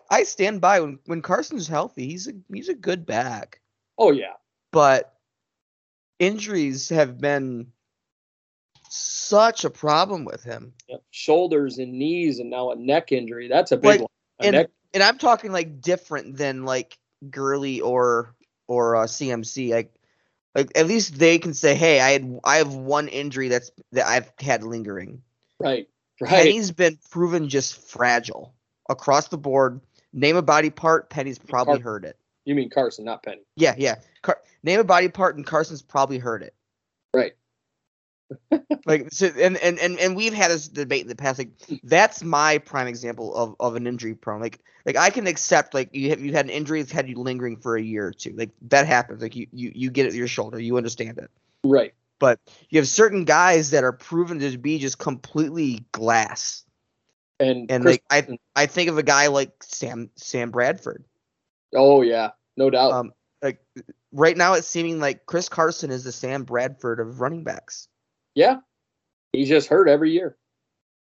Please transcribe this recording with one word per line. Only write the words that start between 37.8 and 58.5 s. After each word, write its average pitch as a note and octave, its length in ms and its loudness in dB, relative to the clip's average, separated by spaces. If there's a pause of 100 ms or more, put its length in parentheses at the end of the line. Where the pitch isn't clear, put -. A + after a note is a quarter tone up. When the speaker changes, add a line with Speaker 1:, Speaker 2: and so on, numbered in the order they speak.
Speaker 2:
<laughs> D#4 80 2 (260)
Speaker 1:
Like, D#3 280 0
so, F#3+ 140 2 (120)
and, F#3 200 4
and, F3 200 0
and, F3 180 -2
and F#3 160 0
we've G#3+ 200 -2
had F#3 180 2
this D3+ 160 -6
debate C#3 360 -6
in G2+ 40 -20
the A#2 80 -12
past. C3 240 -4
Like, A#2+ 120 -10 (320)
that's D#3+ 380 2
my D#3 360 2
prime C#3 300 -6
example A#2+ 460 -10
of, A2+ 280 -4
of A#2 160 -2
an A#2+ 100 -6
injury A#2 260 -8
prone. G#2+ 280 -10
Like, A2+ 180 -10 (260)
like, C3+ 120 -2
I F3 120 6
can G#3 160 -4
accept, E3 480 0
like, C3+ 200 -4
you C3+ 160 -4
have, D3+ 100 -2
you C#3 140 -8
had D3 100 0
an C3+ 80 -12
injury D3+ 300 -4
that's C3 100 -12
had C#3+ 160 -4
you B2+ 100 -12
lingering B2 380 -8
for A2+ 220 -6
a A2 40 -4
year A2 240 -6
or E2+ 60 -8
two. - 240 -16
Like, A2 140 -8 (140)
that C#3 220 4
happens. A#2+ 360 -2
Like, A#2 160 -10
you, A2+ 160 -12
you, A#2+ 200 -12
you B2+ 160 -6
get C3 160 0
it A2+ 40 -2
in F#2+ 80 -8
your A#2+ 100 -6
shoulder, A#2 320 -8
you A#2 160 -4
understand A#2 420 -6
it. - 140 -18 (320)
Speaker 2:
Right. C3+ 300 4 (260)
Speaker 1:
But B2 220 4 (300)
you D#3+ 60 4
have C#3 120 4
certain G3+ 340 4
guys D#3 480 4
that C#3 140 4
are B2+ 80 0
proven E3+ 460 -4
to C#3 180 -4
be D3 220 -2
just C3+ 200 -6
completely D3 920 -4
glass. - 720 -2 (720)
Speaker 2:
And B2+ 320 0
Speaker 1:
And, B2 120 0
Speaker 2:
Chris B2+ 100 6
Speaker 1:
like, B2 160 -2
I, C#3+ 100 4
Speaker 2:
Carson C#3+ 200 -4 (180)